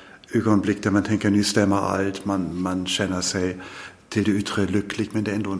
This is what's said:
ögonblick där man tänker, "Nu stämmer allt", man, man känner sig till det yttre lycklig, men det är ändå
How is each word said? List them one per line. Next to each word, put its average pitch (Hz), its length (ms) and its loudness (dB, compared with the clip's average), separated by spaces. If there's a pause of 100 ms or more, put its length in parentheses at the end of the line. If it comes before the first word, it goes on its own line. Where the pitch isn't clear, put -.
(340)
ögonblick 104 480 2
där 107 80 2
man 101 120 2
tänker, 104 280 0
"Nu 104 140 4
stämmer 101 320 4
allt", 98 480 -2
man, 90 380 -2
man 92 240 -2
känner 92 340 -2
sig 90 400 -2 (480)
till 104 160 0
det 98 60 2
yttre 98 360 0
lycklig, 101 460 -2
men 107 120 0
det 104 60 -2
är 101 40 -2
ändå 101 260 -4